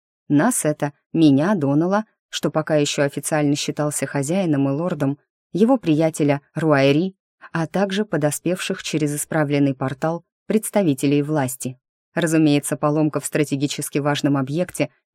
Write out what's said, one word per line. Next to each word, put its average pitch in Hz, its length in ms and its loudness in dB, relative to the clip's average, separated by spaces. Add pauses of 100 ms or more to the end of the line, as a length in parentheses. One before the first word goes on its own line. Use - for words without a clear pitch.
(280)
Нас — 185 360 2
это 151 280 -2 (200)
меня, 156 420 4
Донала, 170 500 0 (240)
что - 220 -4
пока 156 260 0
еще 147 260 0
официально 143 520 0
считался 147 520 -4
хозяином 143 600 0
и 139 40 0
лордом, 147 460 -2 (340)
его 226 260 2
приятеля 156 640 0 (120)
Руайри, 151 640 2 (360)
а 165 140 -4
также 196 380 -2
подоспевших 165 800 -2
через 147 320 -2
исправленный 143 600 0
портал 143 500 -4 (220)
представителей 147 760 0
власти. 139 560 -4 (360)
Разумеется, 156 640 2
поломка 151 440 0
в - 60 -10
стратегически 147 720 -4
важном 143 380 0
объекте 143 540 -4 (240)